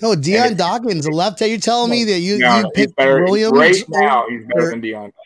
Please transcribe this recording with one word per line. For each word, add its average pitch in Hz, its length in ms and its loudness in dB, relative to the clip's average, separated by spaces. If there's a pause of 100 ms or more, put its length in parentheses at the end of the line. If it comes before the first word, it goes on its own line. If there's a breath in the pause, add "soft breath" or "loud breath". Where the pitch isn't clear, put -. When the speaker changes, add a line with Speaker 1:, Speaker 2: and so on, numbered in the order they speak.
Speaker 1:
Oh, 220 120 2
Deion 170 300 0
Speaker 2:
And 247 80 2
if 180 60 -4
Speaker 1:
Dawkins, 185 460 -2
the 156 60 -4
left. 180 320 -2
Are 214 40 0
you 220 120 -2
telling 240 320 0
me 240 140 0
that 196 140 0
you, 190 200 -2
Speaker 2:
No, 120 180 2
Speaker 1:
you 110 60 2
Speaker 2:
no, 180 100 -4
he's - 120 2
Speaker 1:
picked - 100 -12
Speaker 2:
better. 135 280 4
Speaker 1:
Williams 202 300 2
Speaker 2:
Right 170 360 4
now, 147 340 2
Speaker 1:
over 113 80 -6
Speaker 2:
he's 113 160 -10
better 143 200 0
Speaker 1:
or - 40 -4
Speaker 2:
than 117 100 -8
Deion. 107 300 -8 (140)